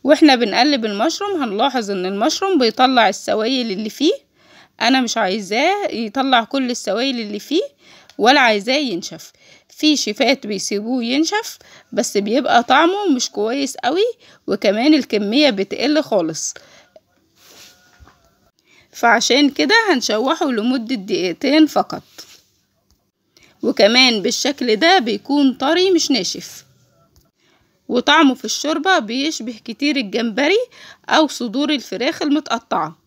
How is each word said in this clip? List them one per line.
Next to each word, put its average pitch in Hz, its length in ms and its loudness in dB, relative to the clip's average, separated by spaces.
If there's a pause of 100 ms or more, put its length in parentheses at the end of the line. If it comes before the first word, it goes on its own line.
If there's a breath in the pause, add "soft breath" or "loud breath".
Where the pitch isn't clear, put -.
واحنا 294 300 6
بنقلب 240 500 2
المشروم 302 580 -4
هنلاحظ 226 480 -2
ان 185 160 -4
المشروم 302 520 -2
بيطلع 247 500 2
السوائل 226 640 -2
اللي 208 200 -6
فيه، 302 220 0 (680 soft breath)
انا 262 200 2
مش 233 160 -4
عايزاه 226 760 -2
يطلع 240 540 0
كل 262 260 -4
السوائل 240 500 -4
اللي 208 180 -8
فيه 311 240 -2 (560 soft breath)
ولا 254 220 6
عايزاه 226 360 2
ينشف. 196 560 -6 (360 soft breath)
في - 280 0
شيفات 240 500 -2
بيسيبوه 214 580 -4
ينشف 320 540 -4 (340 soft breath)
بس 208 240 -4
بيبقى 233 460 2
طعمه 349 540 2
مش 247 140 -6
كويس 254 460 -4
قوي، 349 300 -2 (400 soft breath)
وكمان 220 480 2
الكمية 240 560 2
بتقل 247 520 -2
خالص، 170 520 -4 (2500 loud breath)
فعشان 233 580 2
كده 302 240 0 (160)
هنشوحه 269 560 0
لمدة 240 480 -2
دقيقتين 214 720 0
فقط. 180 360 -4 (1600 soft breath)
وكمان 233 600 4
بالشكل 247 540 -2
ده 330 220 4
بيكون 262 560 0
طري 349 360 0
مش 330 200 2
ناشف، - 540 -4 (1200)
وطعمه 269 460 4
في - 100 -10
الشوربة 320 540 -2
بيشبه 247 680 -6
كتير 277 320 -2
الجمبري 240 600 -2 (500 loud breath)
أو 294 200 4
صدور 247 420 -4
الفراخ 269 520 -4
المتقطعة. 214 840 -4